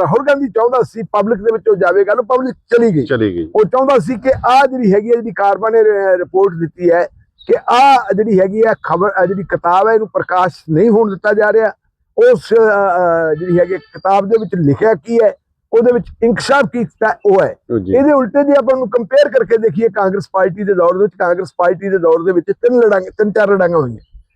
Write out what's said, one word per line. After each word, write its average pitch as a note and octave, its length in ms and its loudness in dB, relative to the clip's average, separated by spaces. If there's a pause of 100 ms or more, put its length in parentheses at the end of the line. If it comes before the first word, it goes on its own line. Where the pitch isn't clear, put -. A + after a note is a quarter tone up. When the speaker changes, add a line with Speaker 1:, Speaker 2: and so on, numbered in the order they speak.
Speaker 1:
ਰਾਹੁਲ G3 260 0
ਗਾਂਧੀ C#4 220 0
ਚਾਹੁੰਦਾ A#3+ 320 0
ਸੀ - 220 -6
ਪਬਲਿਕ G#3 360 -2
ਦੇ G#3 140 -2
ਵਿੱਚ A3 160 -2
ਉਹ G#3 60 2
ਜਾਵੇ, F#3 280 0
ਗੱਲ G#3 180 0
ਪਬਲਿਕ B3+ 340 -4
ਚਲੀ A#3 400 0
ਗਈ। C#3 100 0
Speaker 2:
ਚਲੀ A2 280 -2
ਗਈ। E2 220 -8
Speaker 1:
ਉਹ G#3+ 80 4
ਚਾਹੁੰਦਾ C4 360 0
ਸੀ G3 160 -4
ਕਿ A3 140 -4
ਆਹ B3+ 380 2
ਜਿਹੜੀ B3+ 260 0
ਹੈਗੀ G#3 160 0
ਹੈ, A#3+ 60 4
ਜਿਹੜੀ A3+ 160 -8
ਕਾਰਵਾਂ G3 400 -2
ਨੇ A3+ 100 4
ਰ-, G3 360 2
ਰਿਪੋਰਟ F3+ 420 0
ਦਿੱਤੀ E3+ 320 -2
ਹੈ E3+ 160 0 (400)
ਕਿ E4 100 0
ਆਹ B3 580 2
ਜਿਹੜੀ G#3 240 0
ਹੈਗੀ G3 280 0
ਹੈ A3 60 0 (100)
ਖਬਰ, F3 260 -2
ਆਹ F#3+ 160 0
ਜਿਹੜੀ F#3+ 180 -6
ਕਿਤਾਬ F3 440 0
ਹੈ, A3+ 60 2
ਇਹਨੂੰ A3 200 0
ਪ੍ਰਕਾਸ਼ F3+ 400 -2 (160)
ਨਹੀਂ E3 200 2
ਹੋਣ A3 200 2
ਦਿੱਤਾ G3+ 240 -4
ਜਾ G#3 200 0
ਰਿਹਾ। A3 180 0 (460)
ਉਸ, A#3 360 2
ਅ, - 20 2
ਅ, F3+ 840 2
ਜਿਹੜੀ F3 200 0
ਹੈਗੀ F3 180 0
ਕਿਤਾਬ G3 480 -2
ਦੇ G#3 140 0
ਵਿੱਚ G#3+ 160 -6
ਲਿਖਿਆ F3 380 0
ਕੀ A3+ 300 -4
ਹੈ, G3 100 2 (400)
ਉਹਦੇ A#3+ 200 4
ਵਿੱਚ A#3+ 120 -2 (180)
ਇੰਕਸ਼ਾਫ A#3+ 400 0 (100)
ਕੀ A#3+ 100 -4
ਕੀਤਾ, G#3+ 320 -4 (100)
ਉਹ F#3+ 180 4
ਹੈ। A#2 120 -4 (140)
Speaker 2:
ਉਹ A#2 100 -2
ਜੀ। G2+ 160 -2
Speaker 1:
ਇਹਦੇ C#4 180 4
ਉਲਟੇ C#4 300 0
ਜੇ C#4+ 80 0
ਆਪਾਂ C4 260 2
ਨੂੰ B3+ 120 -6
ਕੰਪੇਅਰ C4 400 0
ਕਰਕੇ A#3 280 0
ਦੇਖੀਏ, A3 320 0
ਕਾਂਗਰਸ G3 440 -4
ਪਾਰਟੀ F#3+ 300 -2
ਦੇ G3+ 100 -2
ਦੌਰ F3 240 0
ਦੇ F#3+ 60 0
ਵਿੱਚ, G#3 160 -2
ਕਾਂਗਰਸ F3+ 380 -4
ਪਾਰਟੀ F3+ 320 -2
ਦੇ F#3+ 80 0
ਦੌਰ E3 260 2
ਦੇ F#3 80 0
ਵਿੱਚ F3+ 200 -2
ਤਿੰਨ A#3+ 280 0
ਲੜਾਈਆਂ, G3+ 320 0
ਤਿੰਨ G#3 200 -4
ਚਾਰ G3+ 180 0
ਲੜਾਈਆਂ F3+ 280 0
ਹੋਈਆਂ। A#2+ 420 -6 (160)